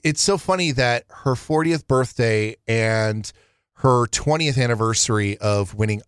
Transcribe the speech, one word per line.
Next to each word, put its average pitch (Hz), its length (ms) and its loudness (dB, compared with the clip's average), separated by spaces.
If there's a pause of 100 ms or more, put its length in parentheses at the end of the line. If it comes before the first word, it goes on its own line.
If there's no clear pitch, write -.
it's 156 180 0
so 196 160 2
funny 180 340 0
that 120 360 0
her - 260 -2
fortieth 160 540 -2
birthday 113 680 0 (100)
and 110 640 -2 (440)
her 120 340 2
twentieth 151 500 0
anniversary 113 800 0
of 104 360 -2
winning 107 340 -2